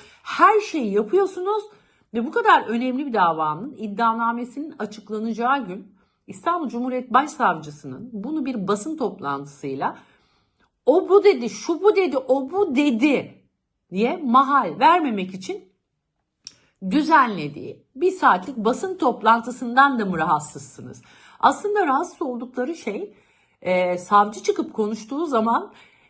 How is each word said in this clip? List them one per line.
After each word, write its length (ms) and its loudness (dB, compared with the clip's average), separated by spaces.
her 360 4
şeyi 340 -4
yapıyorsunuz. 680 0
Ve 120 -2
bu 60 -6
kadar 360 4
önemli 380 -4
bir 80 -8
davanın 640 0
iddianamesinin 1040 -4
açıklanacağı 880 -4
gün 280 -14
İstanbul 420 -4
Cumhuriyet 440 -6
Başsavcısının 1000 -2
bunu 320 -6
bir 220 -6
basın 300 -2
toplantısıyla 1000 -6
"O 240 4
bu 140 8
dedi, 260 4
şu 320 -6
bu 140 6
dedi, 220 2
o 340 0
bu 240 0
dedi." 680 0
diye 260 0
mahal 640 0
vermemek 540 2
için 400 -12
düzenlediği 920 2
bir 160 2
saatlik 460 2
basın 400 -2
toplantısından 1040 2
da 60 -2
mı 120 -2
rahatsızsınız? 840 -4
Aslında 480 2
rahatsız 340 -2
oldukları 540 -6
şey, 380 -8
e, 360 0
savcı 460 2
çıkıp 300 -2
konuştuğu 520 -4
zaman 480 0